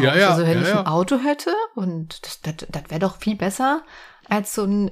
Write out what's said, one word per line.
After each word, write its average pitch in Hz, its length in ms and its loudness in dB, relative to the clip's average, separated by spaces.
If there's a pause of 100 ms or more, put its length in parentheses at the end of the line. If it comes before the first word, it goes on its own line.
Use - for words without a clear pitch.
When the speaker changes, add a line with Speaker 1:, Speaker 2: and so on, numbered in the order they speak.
(120)
Speaker 1:
aus. 156 80 4
Speaker 2:
ja, 196 100 6
Speaker 1:
Also, 165 160 4
wenn 165 120 4
Speaker 2:
ja, 175 40 2
Speaker 1:
ich 175 80 2
Speaker 2:
ja. 208 120 2
Speaker 1:
ein 190 40 -2
Auto 180 320 2
hätte 294 320 0 (240)
und 170 500 -6
das, - 180 -16
das, 156 280 -8
das 143 200 -8
wär 160 100 -4
doch 190 180 0
viel 214 180 -2
besser 262 460 0 (460)
als 208 280 -2
so 214 80 -2
ein, 202 280 0